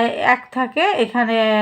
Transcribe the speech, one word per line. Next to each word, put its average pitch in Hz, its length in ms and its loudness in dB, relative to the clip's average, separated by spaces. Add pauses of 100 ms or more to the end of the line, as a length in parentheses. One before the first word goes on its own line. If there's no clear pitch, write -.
এক - 480 0
থাকে, 254 280 -4
এখানে, 240 580 0 (240)